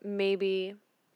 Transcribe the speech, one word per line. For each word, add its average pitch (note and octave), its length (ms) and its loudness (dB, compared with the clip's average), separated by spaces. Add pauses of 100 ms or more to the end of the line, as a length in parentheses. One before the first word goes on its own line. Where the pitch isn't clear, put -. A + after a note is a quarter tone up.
maybe, G3 720 0 (400)